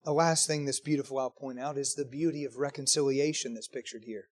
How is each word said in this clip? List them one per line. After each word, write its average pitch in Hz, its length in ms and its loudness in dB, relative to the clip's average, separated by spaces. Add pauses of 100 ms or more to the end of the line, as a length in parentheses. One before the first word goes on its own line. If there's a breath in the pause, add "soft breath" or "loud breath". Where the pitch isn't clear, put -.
the 151 80 2
last 160 340 6
thing 151 180 0
that's 135 140 -2
beautiful 135 400 0
I'll 127 100 0
point 127 300 -10
out 139 180 -4
is 139 160 -2
the 143 120 -4
beauty 147 400 -2
of 123 100 -8
reconciliation 139 960 2
that's 107 140 -10
pictured 117 380 -10
here. 107 300 -10